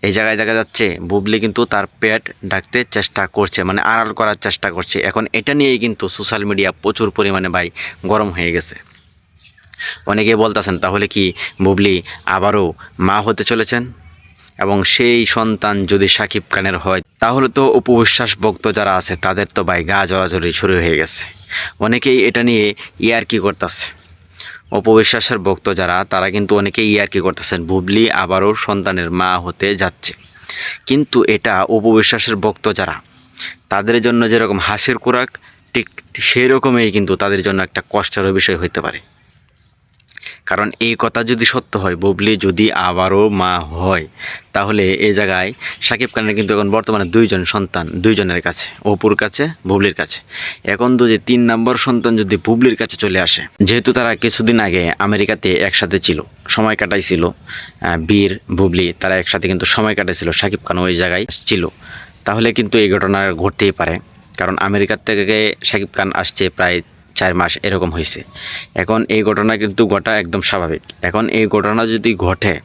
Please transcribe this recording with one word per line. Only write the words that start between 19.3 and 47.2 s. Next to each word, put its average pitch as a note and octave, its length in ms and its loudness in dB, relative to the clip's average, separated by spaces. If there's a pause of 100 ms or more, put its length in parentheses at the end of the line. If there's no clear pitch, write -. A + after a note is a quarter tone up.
তো - 100 0
ভাই F2 200 0
গা G2 220 0
জড়াজড়ি F2+ 460 0
শুরু F#2+ 220 2
হয়ে E2+ 220 2
গেছে। - 260 0 (560)
অনেকেই B2 400 2 (100)
এটা A#2+ 140 0
নিয়ে A#2 220 4 (360)
ইয়ার্কি A2+ 380 0
করতাছে। F#2 480 -4 (840)
অপু G2+ 260 2
বিশ্বাসের A2 400 2
ভক্ত F#2 280 -2 (140)
যারা, F2+ 240 0
তারা F#2+ 260 0
কিন্তু G2+ 260 0
অনেকেই G2+ 360 0
ইয়ার্কি G2+ 280 0
করতেছেন, F#2 440 -2
বুবলি F#2+ 460 2
আবারও F#2+ 440 0
সন্তানের F#2 560 -2
মা F2+ 280 0
হতে F2+ 380 -4
যাচ্ছে। - 360 -4 (760)
কিন্তু C3+ 320 2 (100)
এটা G#2+ 340 0
অপু A2 360 2
বিশ্বাসের A2 380 0
ভক্ত G2+ 320 -2 (100)
যারা, E2+ 180 -4 (720)
তাদের G2+ 340 0
জন্য A#2 260 2
যেরকম A2 300 2
হাসির G#2 400 -2
খোরাক, B2 300 0 (440)
ঠিক A#2+ 140 -2 (280)
সেই - 340 2
রকমই B2 420 4
কিন্তু G2 260 0
তাদের G2 260 0
জন্য F#2+ 200 0
একটা - 260 -4
কষ্টের G2 440 0
বিষয় F#2+ 300 0
হইতে F2 180 -4
পারে। - 200 -8 (1500)
কারণ G2+ 220 0 (120)
এই A#2 180 2
কথা A2+ 240 0
যদি A#2 220 0
সত্য - 340 -2
হয়, F#2+ 180 0
বুবলি G2 400 0
যদি F#2+ 360 2
আবারও F#2 560 2
মা F#2 300 0
হয়, E2+ 480 -2 (460)
তাহলে G#2 400 0
এই G#2 200 2
জায়গায় F#2+ 380 0 (300)
শাকিব A#2+ 340 -2
খানের G#2+ 200 0
কিন্তু G2+ 200 0
এখন G#2 160 2
বর্তমানে G#2+ 340 0
দুইজন F#2+ 400 2